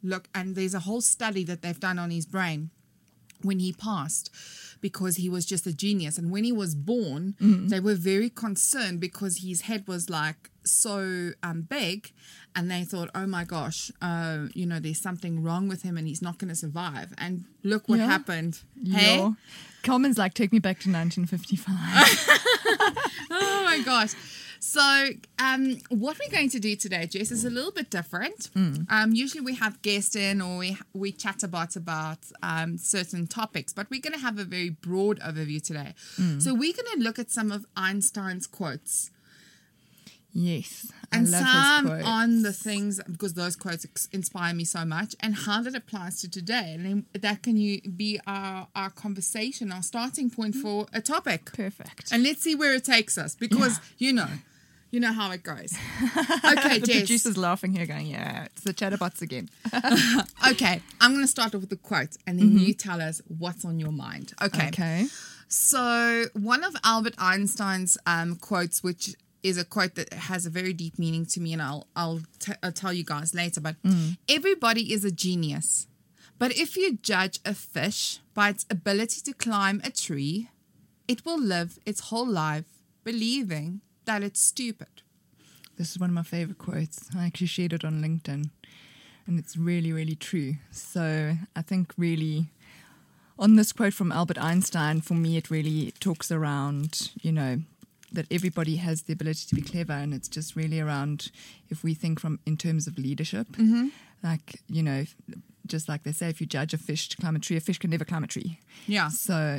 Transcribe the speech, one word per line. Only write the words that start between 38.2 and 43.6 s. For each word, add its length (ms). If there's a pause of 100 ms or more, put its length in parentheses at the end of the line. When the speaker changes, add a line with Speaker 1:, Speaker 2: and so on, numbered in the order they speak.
Speaker 1:
quotes. 640 (1200)
Speaker 2:
Yes. 560 (220)
I 60
Speaker 1:
And 120
Speaker 2:
love 140
his 80
Speaker 1:
some 360
Speaker 2:
quotes. 180
Speaker 1:
on 360
the 120
things, 520
because 280
those 200
quotes 300